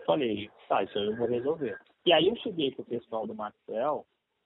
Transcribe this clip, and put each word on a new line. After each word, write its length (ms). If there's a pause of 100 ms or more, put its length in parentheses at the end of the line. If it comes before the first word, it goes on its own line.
falei, 440 (180)
"Tá, 140
isso 160
aí 80
eu 100
vou 120
resolver." 500 (280)
E 60
aí 160
eu 80
cheguei 340
pro 140
pessoal 420
do 80
Maxwell 720 (400)